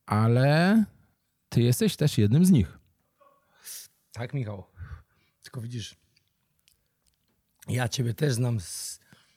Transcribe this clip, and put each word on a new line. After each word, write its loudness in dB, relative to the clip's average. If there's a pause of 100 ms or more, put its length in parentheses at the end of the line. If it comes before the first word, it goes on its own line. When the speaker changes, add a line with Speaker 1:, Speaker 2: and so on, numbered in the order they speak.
Speaker 1:
ale 2 (640)
ty 2
jesteś 2
też -2
jednym 4
z 6
nich. 2 (1300)
Speaker 2:
Tak, -12
Michał. -8 (800)
Tylko -14
widzisz, -12 (1700)
ja -2
ciebie -4
też -2
znam -2
z, -14 (380)